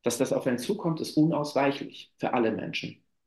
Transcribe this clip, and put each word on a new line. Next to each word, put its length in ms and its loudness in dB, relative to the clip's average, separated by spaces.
Dass 160 0
das 140 2
auf 140 0
einen 120 0
zukommt, 420 -2
ist 160 -4
unausweichlich 1000 0
für 160 -2
alle 180 4
Menschen. 500 -6